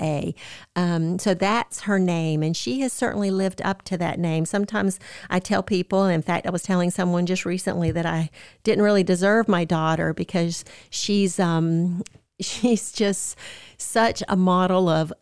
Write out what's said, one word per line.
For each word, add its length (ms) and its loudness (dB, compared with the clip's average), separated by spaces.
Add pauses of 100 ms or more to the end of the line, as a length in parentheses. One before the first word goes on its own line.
A. 340 -2 (400)
Um, 440 0
so 160 0
that's 480 -2
her 160 0
name, 440 2
and 140 0
she 240 -4
has 120 -2
certainly 380 -2
lived 320 -2
up 200 -4
to 160 -4
that 200 -2
name. 260 0
Sometimes 540 0 (320)
I 80 2
tell 240 0
people, 440 0
in 160 2
fact, 240 -2
I 40 -4
was 120 -2
telling 280 2
someone 360 0
just 180 -2
recently 480 -2
that 140 -2
I 240 -2 (340)
didn't 180 2
really 220 4
deserve 440 2
my 160 2
daughter 500 0
because 500 -4 (260)
she's, 480 0
um, 640 2 (180)
<laughs> 200 -18
she's 500 0
just 460 -2 (400)
such 520 0
a 80 0
model 520 4
of, 340 2